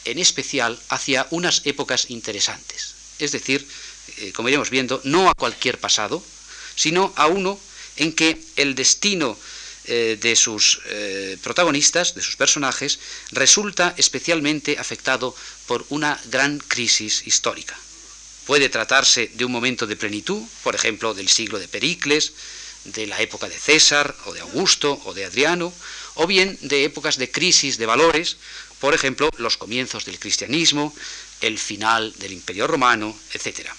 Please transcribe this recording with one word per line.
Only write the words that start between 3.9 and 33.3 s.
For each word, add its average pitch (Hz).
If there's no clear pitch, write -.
eh, 101
como 117
iremos 135
viendo, 127
no 170
a 123
cualquier 120
pasado, 107
sino 180
a 147
uno 196
en 156
que 160
el 143
destino, 135
eh, 113
de 117
sus, -
eh, 98
protagonistas, 151
de -
sus -
personajes, 135
resulta 175
especialmente 147
afectado 123
por 117
una 147
gran 139
crisis 110
histórica. -
Puede 139
tratarse 120
de -
un 123
momento 120
de 104
plenitud, 110
por 113
ejemplo, 110
del 95
siglo 107
de 87
Pericles, 147
de 107
la 101
época 107
de 85
César, 147
o 92
de 85
Augusto, 139
o 92
de 95
Adriano, 165
o 165
bien 190
de 139
épocas 147
de 127
crisis 139
de 113
valores, 156
por 139
ejemplo, 139
los 117
comienzos 117
del 92
cristianismo, 147
el 110
final 110
del 98
Imperio 95
Romano, 120